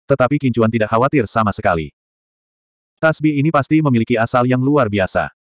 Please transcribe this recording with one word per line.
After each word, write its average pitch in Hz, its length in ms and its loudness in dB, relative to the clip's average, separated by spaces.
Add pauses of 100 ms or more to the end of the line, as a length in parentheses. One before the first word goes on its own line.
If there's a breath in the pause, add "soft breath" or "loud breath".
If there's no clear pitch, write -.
tetapi 131 320 0
Qin 131 160 -2
Chuan 113 160 2
tidak 110 240 -2
khawatir 131 320 0
sama 110 240 0
sekali. 82 400 -2 (1120)
Tasbih 156 400 0
ini 151 80 0
pasti 151 320 2
memiliki 120 400 2
asal 123 240 0
yang 127 160 0
luar 131 320 0
biasa. 92 400 -2 (200)